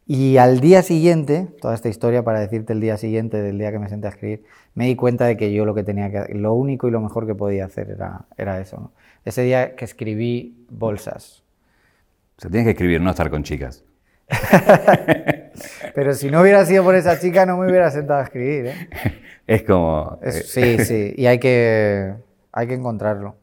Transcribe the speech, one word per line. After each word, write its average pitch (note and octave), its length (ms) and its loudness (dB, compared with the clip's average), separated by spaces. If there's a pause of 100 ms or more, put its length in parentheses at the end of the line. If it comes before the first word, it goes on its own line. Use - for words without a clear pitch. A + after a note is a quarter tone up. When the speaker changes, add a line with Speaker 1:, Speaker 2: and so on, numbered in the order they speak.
Speaker 1:
Y C3+ 280 2
al B2 240 8
día F3 220 8
siguiente, E3 640 2 (120)
toda A#2 140 -4
esta A2+ 140 -6
historia A#2 360 0
para A2 160 -2
decirte A2 320 -6
el A2 80 -4
día A2 160 -2
siguiente A2 460 -4
del G2+ 160 -6
día G#2 140 -6
que G#2+ 60 -6
me G#2 100 -8
senté G#2 180 -10
a G2 40 -8
escribir, G#2 340 -12 (300)
me A#2 120 -2
di B2 100 0
cuenta B2 300 0
de A#2 100 0
que G#2 160 -2
yo G#2+ 120 0
lo G#2+ 100 -2
que G#2 80 -4
tenía G2+ 280 -4
que, G2 240 -8
lo G#2+ 200 -2
único B2+ 340 -2
y - 20 -2
lo A2+ 100 -2
mejor A2 260 -6
que G#2+ 80 -6
podía G2 300 -4
hacer G2+ 260 -10
era, F#2+ 340 -12 (120)
era G2 240 -8
eso, F#2+ 180 -14
¿no? A2 140 -18 (320)
Ese B2+ 180 -6
día B2+ 320 0
que B2 100 -14
escribí A2+ 840 -8
Bolsas. - 720 -10 (960)
Speaker 2:
O - 20 -20
sea, F#2 100 -12
tienes A2+ 160 2
que A2+ 60 4
escribir, F2 280 0
no F2+ 100 0
estar E2+ 200 -2
con D2+ 120 -4
chicas. C2+ 400 -10 (460)
Speaker 1:
<laughs> - 1700 0
Pero C#3 200 0
si C#3 160 -6
no D#3+ 120 4
hubiera G3 220 8
sido F#3 200 4
por F#3 100 6
esa F3 240 2
chica, F3+ 280 2
no F3+ 100 -2
me F#3 120 -2
hubiera F3+ 220 4
sentado C#3+ 300 -2
a C3 40 -2
escribir, C3 420 -6
¿eh? E3 220 -12 (280)
Speaker 2:
<laughs> - 300 -20
Es - 160 2
como, D#2+ 600 0
Speaker 1:
Es, - 340 -6
Speaker 2:
eh, B2 220 2
Speaker 1:
sí, A2+ 60 2
sí, G#2+ 320 -2
y B2+ 100 0
hay B2 120 6
que, A2 760 2 (360)
hay A#2 160 -4
que B2+ 80 -6
encontrarlo. G#2 680 -6